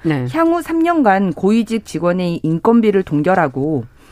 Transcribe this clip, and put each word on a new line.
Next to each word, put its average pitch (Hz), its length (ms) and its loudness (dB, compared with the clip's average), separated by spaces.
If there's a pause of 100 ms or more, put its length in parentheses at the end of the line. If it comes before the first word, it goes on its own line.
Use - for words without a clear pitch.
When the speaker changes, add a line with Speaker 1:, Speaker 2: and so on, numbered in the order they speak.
Speaker 1:
네. 143 260 0
Speaker 2:
향후 330 320 0
삼 330 180 -4
년간 220 520 2
고위직 220 520 -2
직원의 175 580 -2
인건비를 196 600 2
동결하고 147 840 -2 (280)